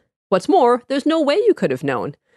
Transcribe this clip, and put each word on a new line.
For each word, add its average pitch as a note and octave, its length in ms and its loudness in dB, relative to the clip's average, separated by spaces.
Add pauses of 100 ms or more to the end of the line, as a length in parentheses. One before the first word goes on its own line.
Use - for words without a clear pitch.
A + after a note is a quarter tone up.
(300)
What's F#3 180 0
more, B3+ 400 2
there's C4+ 180 -4
no D#4+ 140 0
way C#4+ 140 0
you G#4+ 200 2
could E3+ 160 -2
have B2+ 140 -6
known. C3 300 -4 (220)